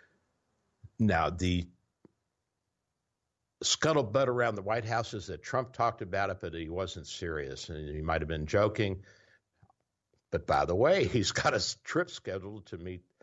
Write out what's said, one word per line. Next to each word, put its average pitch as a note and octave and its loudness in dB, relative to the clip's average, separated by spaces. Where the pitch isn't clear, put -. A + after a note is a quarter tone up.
Now, E2+ 6
the F2+ 0
scuttlebutt C3+ 4
around A#2+ 2
the G2+ -6
White G#2+ -2
House A2+ -2
is G2+ -6
that E2 -8
Trump B2+ -2
talked A#2 0
about G2 0
it, F#2 -4
but E2+ -6
he E2 -6
wasn't F2 -4
serious, D2+ -6
and D2+ -8
he D#2 -4
might D#2+ 0
have D#2 -2
been D#2 -2
joking. G2+ 0
But E2+ -2
by C#2+ 4
the E2+ 0
way, D3 4
<laughs> F#2 0
he's A2 2
got - 2
a A#2 0
s-, - -4
trip F3 -2
scheduled G2+ -8
to F#2+ -10
meet, F2 -10